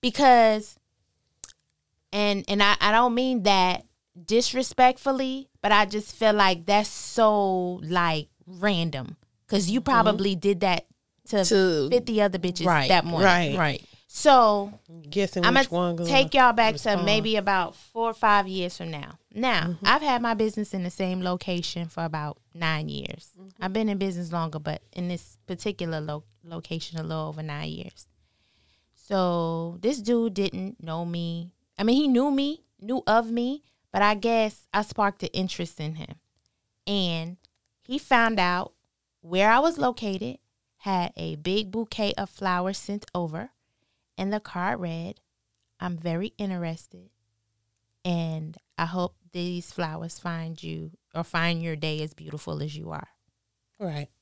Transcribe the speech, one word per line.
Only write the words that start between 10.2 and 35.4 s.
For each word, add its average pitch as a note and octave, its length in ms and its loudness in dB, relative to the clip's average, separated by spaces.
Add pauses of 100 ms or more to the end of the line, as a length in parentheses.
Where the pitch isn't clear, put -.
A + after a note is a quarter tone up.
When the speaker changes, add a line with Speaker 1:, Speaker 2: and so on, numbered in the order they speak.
Speaker 1:
did F#3+ 260 0
that F#3 260 0 (420)
to G3+ 160 2
Speaker 3:
To F3 460 4
Speaker 1:
fifty A3+ 320 2
other G3 160 0
bitches F3 280 -2
Speaker 3:
Right. D3+ 220 4
Speaker 1:
that F3 160 4
morning. E3+ 220 2
Speaker 2:
Right. F3 300 4
Speaker 3:
Right. D3+ 280 -2 (240)
Speaker 1:
So G#3+ 640 6 (360)
Speaker 2:
Guessing F#3 380 -2
Speaker 1:
I'ma C4 140 6
Speaker 2:
which C4 100 0
one F3 260 0
gonna E3+ 140 -4
Speaker 1:
take C4+ 240 2
y'all B3+ 180 6
back A3 240 2
to G#3+ 140 -2
Speaker 2:
respond. G3 160 2
Speaker 1:
maybe G#3+ 300 2
about F#3 400 0
four A3+ 340 -4
or A3 40 -6
five G#3 340 4
years F#3 280 -6
from E3+ 140 -8
now. D3 280 -12 (140)
Now, A3 360 0
Speaker 2:
Mm-hmm. F3 180 -4
Speaker 1:
I've C4 160 4
had B3+ 180 0
my A#3 140 0
business G#3+ 400 -4
in F#3 80 -4
the F3 80 -6
same F#3 320 -4
location F3 680 -4
for E3 160 -8
about D3+ 340 -8 (160)
nine D#3+ 340 -2
years. - 400 -10 (100)
Speaker 2:
Mm-hmm. F#3+ 240 -18
Speaker 1:
I've F#3+ 100 -6
been A3 160 0
in G3+ 100 -2
business F3 340 -4
longer, E3 260 -4
but D3+ 240 -8 (100)
in F3 160 -6
this - 380 -10
particular E3+ 540 -6
lo-, D3+ 240 -10 (200)
location, E3 540 -10
a D#3+ 40 -8
little D#3+ 260 -6
over D#3 140 -12
nine D3+ 280 -10
years. - 360 -14 (880)
So E3+ 840 -2
this B3 200 0
dude A3+ 340 0
didn't F#3+ 480 -4
know D#3+ 220 -6
me. E3+ 480 -6 (260)
I F#3+ 60 -2
mean, A#3 120 6
he D4+ 120 4
knew C4 220 4
me, C#4 320 -2 (180)
knew A#3+ 260 -4
of A3+ 240 2
me, B3 320 -4 (300)
but G3 100 2
I G#3 120 4
guess A3 580 0
I G#3 100 0
sparked G3+ 400 -2
an F3+ 100 -6
interest - 480 -6